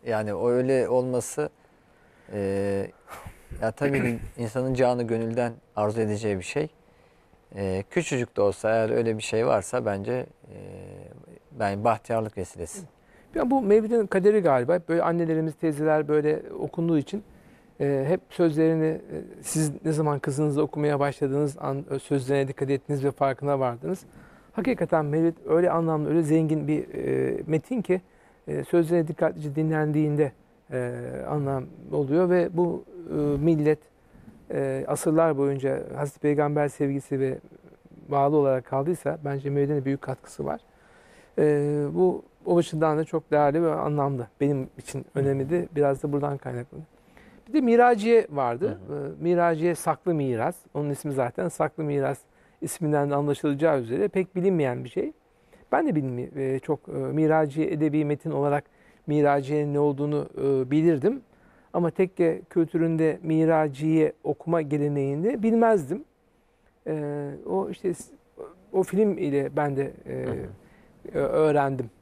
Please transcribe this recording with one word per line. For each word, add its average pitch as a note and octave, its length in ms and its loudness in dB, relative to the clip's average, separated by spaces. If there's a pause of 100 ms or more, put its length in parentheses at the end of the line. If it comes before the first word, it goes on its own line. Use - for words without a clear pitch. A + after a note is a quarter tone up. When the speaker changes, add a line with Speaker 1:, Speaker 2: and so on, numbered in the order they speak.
Speaker 1:
Yani G#2+ 280 -2
o G2 160 0
öyle B2+ 380 2
olması, B2+ 600 -2 (840)
e, G#2 60 -6 (1200)
ya A2+ 80 0
tabii C#3 320 -2
ki A#2+ 160 -2 (100)
<clears throat> - 100 -18
insanın B2+ 360 -4
canı B2 280 2
gönülden A2+ 500 -2 (240)
arzu G#2+ 240 0
edeceği G#2 380 0
bir F2+ 60 -8
şey. D3+ 240 -4 (880)
E, F#2+ 340 -2
küçücük C#3+ 460 -4
de - 60 -2
olsa G2+ 280 0
eğer A2+ 200 2
öyle A#2 280 0
bir G#2 40 -8
şey A2+ 240 0
varsa B2 400 0
bence, G2 260 -4
e, - 440 -10 (1040)
ben G2+ 240 -2
bahtiyarlık A2+ 540 0
vesilesi. F2+ 440 -10 (520)
Speaker 2:
Ya C#4 160 0
bu C4+ 120 2
Mevlid'in G#3+ 440 4
kaderi G3+ 340 4
galiba. D3 380 4 (100)
Böyle E3+ 140 2
annelerimiz, D#3+ 520 0
teyzeler D3+ 540 0
böyle D3+ 340 2 (160)
okunduğu E3 400 0
için, G3+ 240 -4 (580)
e, C#3 280 0
hep F#3 120 0 (100)
sözlerini, D#3+ 560 2
e, D#3+ 140 -2 (420)
siz D3+ 420 -2
ne D#3+ 80 0
zaman D3 260 0
kızınızla D3 440 0
okumaya D3 380 0
başladığınız C#3+ 600 0
an, C#3 300 -4
e, C#3 80 -4
sözlerine C3+ 500 0
dikkat C3+ 220 -4
ettiniz C#3 340 -2
ve C#3 60 2
farkına C#3 500 0
vardınız. C3 440 -4 (480)
Hakikaten F3 520 0
Mevlid E3 320 2 (120)
öyle E3+ 220 4
anlamlı, D#3+ 380 0
öyle E3 140 2
zengin D#3 460 2
bir, - 260 -2
e, C3 520 -2
metin D#3+ 360 -2
ki, F#3 180 0 (480)
e, D3 160 -4
sözlerine E3 440 2
dikkatlice D#3 460 -2
dinlendiğinde, D3+ 760 0 (400)
e, B2 280 -4 (280)
anlam C#3 360 -2 (280)
oluyor D3+ 380 2
ve F3+ 220 4
bu, E3+ 320 -2 (260)
e, D#3 40 -6
millet, D3 640 2 (760)
e, C3+ 360 -2
asırlar D#3 500 2
boyunca C#3 440 0 (140)
Hazreti C#3+ 240 -6
Peygamber D3 480 2
sevgisi C#3 520 -2
ve C3 180 -2 (720)
bağlı C#3+ 280 4
olarak C3 300 4
kaldıysa D3+ 580 -2
bence C#3 260 -4
Mevlid'in C#3+ 340 0
büyük C#3 180 -2
katkısı - 420 -10
var. C#3+ 160 -4 (800)
E, D3+ 60 4 (500)
bu F3+ 280 2 (240)
o F3+ 120 4
açıdan D#3 400 2
da D#3+ 60 0
çok - 260 -4
değerli D3 320 4
ve D#3+ 120 2
anlamlı. C#3+ 520 -2 (140)
Benim C#3 280 0 (100)
için - 360 -10
önemli C#3 360 0
de F3 260 -2
biraz C#3 260 2
da C#3+ 100 -4
buradan C#3+ 260 -2
kaynaklanıyor. C3 480 -10 (600)
Bir A3 40 -12
de D4+ 80 2
Miraciye A#3 720 6
vardı. C#3 480 -2 (100)
Speaker 1:
Hı D3 60 -8
hı. C#3+ 120 -8
Speaker 2:
E, D3 160 -12
Miraciye E3+ 520 2
saklı E3 400 -2
miras. C3+ 420 -2 (180)
Onun D3 160 -2
ismi C#3+ 220 -6
zaten C3+ 360 -2
saklı D#3 360 -4
miras C#3 340 -2 (420)
isminden D3+ 500 0
de C#3+ 40 0
anlaşılacağı C#3+ 640 2
üzere C3 280 -2
pek F#3 280 -2
bilinmeyen D3 480 0
bir B2 40 -12
şey. C#4 240 -6 (600)
Ben D#4 140 2
de A#3 80 0
bilmi-, C3 420 -2
e, C3+ 220 -2
çok, C#3+ 300 -4
e, - 40 -10
Miraciye D3+ 800 0
edebi D3+ 340 0
metin D3 260 -4
olarak C#3+ 340 0 (420)
Miraciye'nin C#3+ 680 2
ne C#3+ 40 2
olduğunu, D3 500 0 (100)
e, C3 320 0
bilirdim. D#3+ 520 2 (500)
Ama F3 180 0
tekke F3 600 0
kültüründe D#3+ 720 2
Miraciye D#3 880 2 (120)
okuma E3 380 0
geleneğini D3 800 0
bilmezdim. A3+ 640 2 (800)
E, D3 440 -4 (180)
o F#3+ 220 -2
işte F3+ 240 -4
s-, - 180 -16 (600)
o F#3 100 2
film G3 360 2
ile C#3 380 -2
ben C#3+ 200 0
de, C3+ 160 -2 (140)
e, B2+ 60 -8 (140)
Speaker 1:
Hı B2+ 40 -4
hı. - 880 -10
Speaker 2:
ö-, C#3 100 0
öğrendim. C#3 640 2 (120)